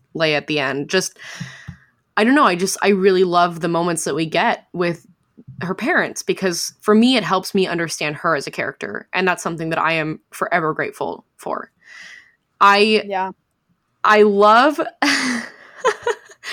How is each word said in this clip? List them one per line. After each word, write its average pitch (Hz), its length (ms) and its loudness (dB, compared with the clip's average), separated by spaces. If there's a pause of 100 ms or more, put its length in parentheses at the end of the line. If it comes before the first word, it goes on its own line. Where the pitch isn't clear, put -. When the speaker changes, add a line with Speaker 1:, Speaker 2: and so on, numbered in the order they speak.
(140)
Speaker 1:
Leia 156 220 0
at 143 100 -6
the 147 140 -2
end. 139 280 -4
Just, - 300 -2 (1000)
I 208 60 2
don't 247 140 4
know, 294 80 4
I 185 100 4
just, 185 260 -2
I 196 100 2
really 190 340 4
love 175 340 2
the 175 80 -4
moments 170 380 -2
that 151 100 -4
we 165 120 -2
get 175 460 -2
with 170 320 -4 (580)
her 175 120 -6
parents, 233 480 -2
because 180 580 -4
for 214 140 2
me, 240 220 4
it 208 80 0
helps 185 300 -4
me 190 120 2
understand 160 500 -4
her 165 200 -2
as 139 100 -4
a 156 40 -10
character, - 640 -8
and 185 140 -2
that's 175 160 -2
something 165 280 -6
that 160 80 -4
I 156 160 0
am 156 260 -4 (100)
forever 165 420 -2
grateful - 520 -8 (120)
for. - 360 -10 (880)
I 208 460 6
Speaker 2:
Yeah. 190 260 -4 (720)
Speaker 1:
I 214 180 6
love, 214 580 6 (120)
<laughs> - 100 -8 (1500)